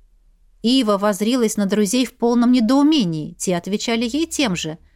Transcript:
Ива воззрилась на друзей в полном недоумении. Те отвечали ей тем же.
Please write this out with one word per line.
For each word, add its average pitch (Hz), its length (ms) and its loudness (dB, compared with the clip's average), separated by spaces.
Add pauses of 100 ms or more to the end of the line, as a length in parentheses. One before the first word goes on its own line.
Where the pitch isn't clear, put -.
(600)
Ива 220 360 2
воззрилась 214 600 0
на 202 80 0
друзей 214 400 0
в - 100 -10
полном 240 360 2
недоумении. 247 840 2
Те 180 240 -4
отвечали 226 500 -4
ей 302 180 -2
тем 254 300 -2
же. 160 220 -8 (180)